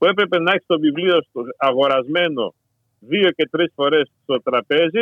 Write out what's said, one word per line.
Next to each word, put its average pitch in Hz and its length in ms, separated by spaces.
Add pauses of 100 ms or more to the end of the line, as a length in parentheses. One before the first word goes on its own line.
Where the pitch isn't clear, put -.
που 180 60
έπρεπε 190 300
να 170 120
έχεις 202 160
το 165 120
βιβλίο 160 500
στο, 123 120 (160)
αγορασμένο 135 960 (460)
δύο 175 320
και 156 200
τρεις 165 240
φορές 143 360 (120)
στο 127 180
τραπέζι 156 600